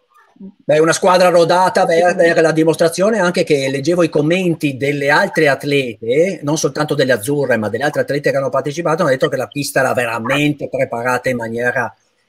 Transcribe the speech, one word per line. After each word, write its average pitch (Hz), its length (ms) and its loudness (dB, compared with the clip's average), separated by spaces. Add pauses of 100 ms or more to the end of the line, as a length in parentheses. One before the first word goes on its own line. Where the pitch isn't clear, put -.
(400)
Beh, 190 380 -4
una 160 160 2
squadra 180 360 4
rodata, 175 560 4
Werner, 170 560 2
la 160 100 4
dimostrazione 165 680 2
anche 180 260 0
che 135 280 0
leggevo 156 320 0
i 156 60 0
commenti 156 680 0
delle 139 320 -2
altre 160 380 2
atlete, 139 960 0
non 151 140 -2
soltanto 151 360 -2
delle 131 200 0
azzurre, 131 440 -2
ma 107 120 -2
delle 113 160 -4
altre 147 160 -2
atlete 143 280 -2
che 135 80 0
hanno 135 120 -2
partecipato, 151 520 -2
hanno 151 100 0
detto 131 180 0
che 139 60 -8
la 127 120 -4
pista 143 320 -4
era 131 140 0
veramente 127 760 -2
preparata 127 600 -2
in 123 80 -2
maniera, 117 540 -4 (380)